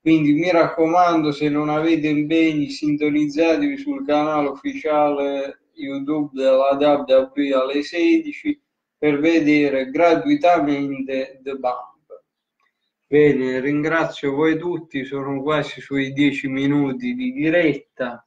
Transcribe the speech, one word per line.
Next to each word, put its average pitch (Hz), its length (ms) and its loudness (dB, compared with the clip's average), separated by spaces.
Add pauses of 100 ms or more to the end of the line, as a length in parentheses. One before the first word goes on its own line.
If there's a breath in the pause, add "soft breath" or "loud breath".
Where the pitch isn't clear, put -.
Quindi 156 320 2
mi 165 180 0
raccomando, 165 800 2
se 151 180 -2
non 147 200 -2
avete 156 400 0
impegni, 151 600 0
sintonizzatevi 285 1040 0
sul 277 280 -8
canale 147 440 0
ufficiale 139 1300 -2
YouTube 143 580 -6
della 135 440 2
W 143 300 2
W 131 340 2
E 139 140 0
alle 135 280 0
sedici 165 760 0 (380)
per 147 220 0
vedere 147 680 2
gratuitamente 143 1500 0
The 135 140 -8
Bump. - 680 -8 (840)
Bene, 131 540 2
ringrazio 147 760 -2
voi 156 240 2
tutti, 160 460 -6
sono 139 360 -6
quasi 143 400 -4
sui 135 320 -6
dieci 139 360 0
minuti 135 680 -2
di 127 180 -6
diretta. 143 960 -2